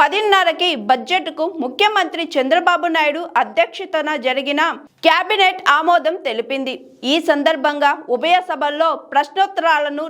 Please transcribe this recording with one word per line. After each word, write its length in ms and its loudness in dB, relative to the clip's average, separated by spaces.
పదిన్నరకి 680 2
బడ్జెట్కు 540 -2
ముఖ్యమంత్రి 580 0
చంద్రబాబు 600 2
నాయుడు 280 0
అధ్యక్షతన 680 -2
జరిగిన 360 -2
క్యాబినెట్ 540 2
ఆమోదం 380 2
తెలిపింది. 480 -4
ఈ 20 4
సందర్భంగా 640 2
ఉభయ 200 2
సభల్లో 400 -2
ప్రశ్నోత్తరాలను 960 0